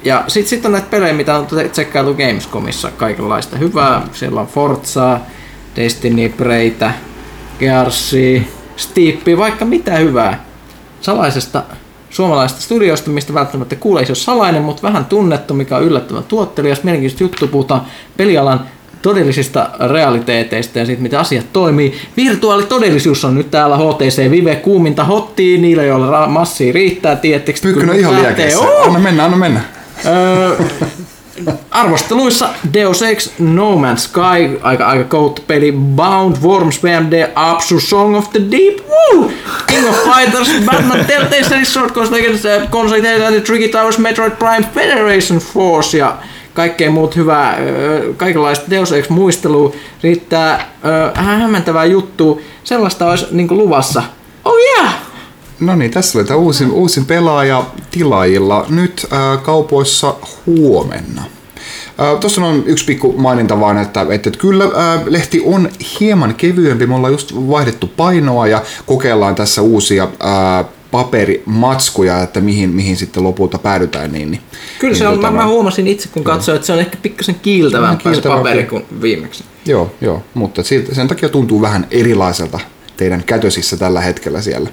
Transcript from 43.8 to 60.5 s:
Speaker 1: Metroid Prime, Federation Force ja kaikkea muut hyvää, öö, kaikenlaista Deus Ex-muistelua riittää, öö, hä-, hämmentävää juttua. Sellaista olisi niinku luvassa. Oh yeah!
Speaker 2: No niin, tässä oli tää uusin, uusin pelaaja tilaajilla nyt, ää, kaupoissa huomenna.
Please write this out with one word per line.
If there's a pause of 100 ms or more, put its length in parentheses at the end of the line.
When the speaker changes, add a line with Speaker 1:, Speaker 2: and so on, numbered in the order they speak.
Speaker 1:
Metroid
Prime,
Federation
Force
ja (360)
kaikkea
muut
hyvää,
öö,
kaikenlaista
Deus
Ex-muistelua (300)
riittää, (140)
öö,
hä-,
hämmentävää
juttua. (240)
Sellaista
olisi
niinku
luvassa. (420)
Oh
yeah! (640)
Speaker 2:
No
niin,
tässä
oli
tää
uusin,
uusin
pelaaja (280)
tilaajilla
nyt,
ää,
kaupoissa (300)
huomenna. (720)